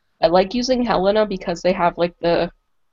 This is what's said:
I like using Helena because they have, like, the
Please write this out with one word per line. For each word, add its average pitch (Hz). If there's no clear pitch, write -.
I 165
like 185
using 247
Helena 202
because 180
they 180
have, 175
like, 175
the 170